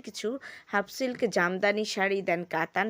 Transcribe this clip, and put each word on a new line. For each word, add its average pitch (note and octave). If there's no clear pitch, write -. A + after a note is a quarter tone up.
কিছু G#3
হাফ G3+
সিল্ক B3
জামদানি G3
শাড়ি, G3
দেন F3
কাতান E3+